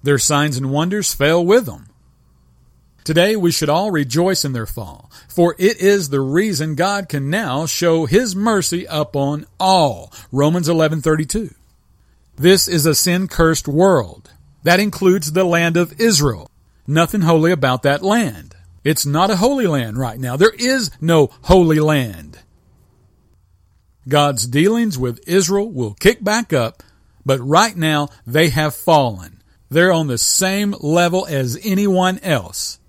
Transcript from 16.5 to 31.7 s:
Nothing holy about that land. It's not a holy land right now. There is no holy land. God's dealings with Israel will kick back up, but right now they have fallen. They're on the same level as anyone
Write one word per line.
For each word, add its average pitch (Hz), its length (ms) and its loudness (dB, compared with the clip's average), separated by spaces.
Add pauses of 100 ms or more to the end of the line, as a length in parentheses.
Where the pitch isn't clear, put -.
Nothing 165 360 0
holy 165 300 4
about 131 320 -2
that 139 200 0
land. 196 520 -2 (280)
It's 151 220 -2
not 165 260 0
a 190 60 0
holy 247 300 2
land 120 300 -2
right 123 220 -6
now. 127 180 -6
There 214 200 4
is 247 340 -2 (100)
no 160 300 4 (120)
holy 165 360 4
land. 117 600 -4 (1700)
God's 139 400 0
dealings 190 500 0
with 123 300 -6
Israel 196 420 0
will 120 260 -6
kick 220 280 0
back 214 300 -2
up, - 300 -4 (420)
but 135 140 0
right 175 360 2
now 156 320 -2 (180)
they 156 240 2
have 151 260 -2
fallen. 107 680 0 (280)
They're 175 220 2
on 160 160 0
the 123 100 -4
same 196 640 -2
level 175 460 0
as 135 380 -4
anyone 190 560 0